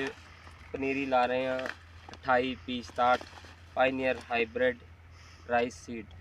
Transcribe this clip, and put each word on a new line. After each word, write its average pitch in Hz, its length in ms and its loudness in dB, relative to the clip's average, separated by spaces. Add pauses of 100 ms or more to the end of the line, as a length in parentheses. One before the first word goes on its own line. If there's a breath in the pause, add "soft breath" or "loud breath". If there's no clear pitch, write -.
(720)
ਪਨੀਰੀ 135 340 -2
ਲਾ 127 200 4
ਰਹੇ 127 200 0
ਹਾਂ 131 220 -2 (400)
ਅਠਾਈ 127 480 0
ਪੀ 123 260 -6
ਸਤਾਹਠ 123 420 2 (520)
ਪਾਇਨੀਅਰ 131 460 2
ਹਾਈਬ੍ਰਿਡ 120 600 0 (640)
ਰਾਈਸ 120 380 0
ਸੀਡ। 117 220 -10 (140)